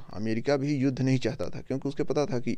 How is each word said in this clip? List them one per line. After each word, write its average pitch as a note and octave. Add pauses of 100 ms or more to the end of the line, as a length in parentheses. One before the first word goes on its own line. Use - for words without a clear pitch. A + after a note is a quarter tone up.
(140)
अमेरिका A2+
भी C#3+
युद्ध C3
नहीं C3
चाहता A2+
था, C3+
क्योंकि C#3
उसके C3+
पता D3
था C3
कि A#2